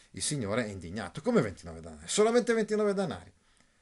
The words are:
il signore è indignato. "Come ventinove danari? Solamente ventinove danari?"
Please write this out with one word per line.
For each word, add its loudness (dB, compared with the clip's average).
il -10
signore -2
è -8
indignato. -10
"Come 4
ventinove -4
danari? -14
Solamente 4
ventinove 2
danari?" -4